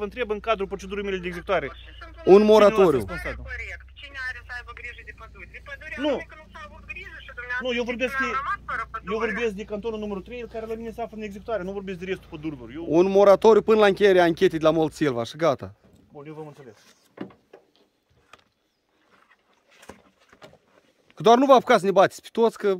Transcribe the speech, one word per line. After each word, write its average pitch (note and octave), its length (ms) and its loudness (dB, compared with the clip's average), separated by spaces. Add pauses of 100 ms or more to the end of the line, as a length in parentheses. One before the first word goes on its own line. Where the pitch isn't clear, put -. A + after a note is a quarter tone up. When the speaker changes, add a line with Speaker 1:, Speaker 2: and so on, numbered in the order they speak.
Speaker 1:
vă - 80 -6
întreb A#3 260 -6
în G3+ 120 -8
cadrul G3 240 -2
procedurii G3 360 -10
mele F#3+ 160 -4
de F3 80 -10
executare. E3+ 360 -4
Speaker 2:
Pur - 80 -16
și - 160 -20 (100)
simplu - 200 -20 (120)
Speaker 3:
Un G3+ 80 10
Speaker 1:
Cine G#3+ 100 4
Speaker 3:
moratoriu. G#3 320 6
Speaker 1:
l-a E3 80 4
Speaker 2:
nu C3 80 0
Speaker 1:
responsabil? A2 400 -10
Speaker 2:
e - 120 -16
corect. G3+ 340 -14 (160)
Cine C#4 160 -20 (120)
are B3 180 -14
să B3 100 -18
aibă A#3+ 220 -18
grijă A#3 300 -18
de G#3+ 120 -20
păduri? G3+ 340 -20
De - 140 -20
păduri D4+ 240 -18 (100)
Speaker 1:
Nu. D4+ 40 -2
Speaker 2:
anume C#4+ 240 -4
că D#4 100 -20
nu D#4 120 -20
s-a E4 160 -20
avut D#4 220 -20
grijă F4+ 340 -18
și - 140 -20
dumneavoastră B3 260 -10
Speaker 1:
Nu, B3+ 40 -6 (100)
eu A#3+ 40 -4
Speaker 2:
știți A3 80 -10
Speaker 1:
vorbesc B3 260 -6
Speaker 2:
că C4+ 60 -2
noi B3 80 -6
Speaker 1:
de, B3+ 60 -6
Speaker 2:
am C4+ 60 -6
rămas G4 160 -8 (120)
fără A#3 200 -8
pădure. G3+ 220 -12
Speaker 1:
eu A3 120 -4
vorbesc A3 340 -6
de G#3 120 -12
cantonul G#3+ 320 -10
numărul G3+ 240 -10
trei, A#3+ 140 -14 (120)
care A3 180 -12
la A3+ 100 -10
mine A3+ 140 -12
se A#3 100 -12
află A3 140 -14
în G#3+ 100 -12
executare, G3+ 380 -8
nu F#3+ 120 -8
vorbesc F#3+ 220 -12
de F#3+ 100 -12
restul D#3+ 220 -10
pădurilor. D3 340 -12 (100)
Eu E3+ 60 -12 (160)
Speaker 3:
Un F#3 60 4 (140)
moratoriu G3+ 500 6
până A3 140 4
la G3+ 80 6
încheierea F#3 380 4
anchetei E3 320 0
de D#3+ 80 2
la D3+ 80 4
Mol D#3 200 0
Silva B2 320 -2
și - 60 -18 (100)
gata. B2 220 -2 (480)
Speaker 1:
Bun, C#3+ 140 -20
eu D#3 80 -16
v-am D#3 160 -16
înțeles. C3 240 -20 (4000)
Speaker 3:
Că - 80 -14
doar A3+ 140 8
nu C#4 80 2
vă C4+ 80 6
apucați A#3+ 260 6
să E3+ 60 -4
ne G3 60 0
bateți F3+ 300 2
pe - 100 -20
toți, A3+ 260 0
că G3 220 -2